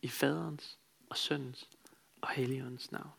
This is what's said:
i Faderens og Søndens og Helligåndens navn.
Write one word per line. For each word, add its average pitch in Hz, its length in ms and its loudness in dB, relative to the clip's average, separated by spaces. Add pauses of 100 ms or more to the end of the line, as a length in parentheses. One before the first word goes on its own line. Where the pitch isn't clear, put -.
i 123 60 -2
Faderens 151 680 2 (320)
og - 80 -2
Søndens 135 520 0 (520)
og - 80 -2
Helligåndens 127 640 0
navn. - 260 -6